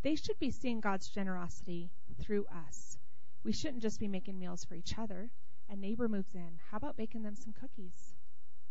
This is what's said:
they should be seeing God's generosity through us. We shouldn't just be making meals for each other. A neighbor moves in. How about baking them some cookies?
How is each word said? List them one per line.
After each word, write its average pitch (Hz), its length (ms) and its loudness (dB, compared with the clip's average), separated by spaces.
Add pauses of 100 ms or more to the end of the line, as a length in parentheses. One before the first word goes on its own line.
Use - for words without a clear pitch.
they 302 120 2
should 415 240 0
be 269 120 0
seeing 233 280 0
God's 196 300 0
generosity 175 800 0 (320)
through 202 240 0 (220)
us. - 300 0 (460)
We 220 80 2
shouldn't 247 300 0
just 214 180 2
be 220 80 0
making 190 300 0
meals 180 260 0
for - 120 0
each - 220 0
other. 214 320 0 (400)
A 208 60 0
neighbor 214 320 2
moves 196 280 0
in. 170 240 0 (100)
How 208 80 -2
about - 200 0
baking 220 260 0
them 208 120 0
some 208 180 0
cookies? 208 600 -2 (580)